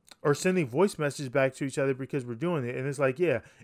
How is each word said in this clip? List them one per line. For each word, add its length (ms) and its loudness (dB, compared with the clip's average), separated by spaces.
or 140 2
sending 320 2
voice 320 2
messages 320 -4
back 240 2
to 100 -6
each 140 -4
other 160 2
because 320 -6
we're 80 -8
doing 340 -2
it. 80 -6
And 100 -4
it's 120 -4
like, 200 2
yeah, 220 2